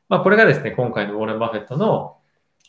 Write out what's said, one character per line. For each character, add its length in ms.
ま 100
あ、 40
こ 80
れ 80
が 80
で 80
す 80
ね、 100
今 220
回 140
の 100
ウ 20
ォ 40
ー 20
レ 100
ン・ 40
バ 100
フ 80
ェ 40
ッ 60
ト 100
の、 400